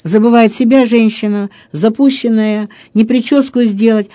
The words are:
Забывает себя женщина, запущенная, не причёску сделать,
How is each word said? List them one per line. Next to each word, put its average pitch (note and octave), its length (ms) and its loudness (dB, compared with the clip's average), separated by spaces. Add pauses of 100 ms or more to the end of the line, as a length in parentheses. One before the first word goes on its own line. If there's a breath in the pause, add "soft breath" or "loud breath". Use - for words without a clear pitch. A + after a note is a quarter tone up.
Забывает A3 520 2
себя B3+ 300 2
женщина, G#3+ 640 -2 (240 soft breath)
запущенная, A3 960 -2 (240 loud breath)
не G#3+ 100 2
причёску B3 600 0
сделать, G#3+ 520 0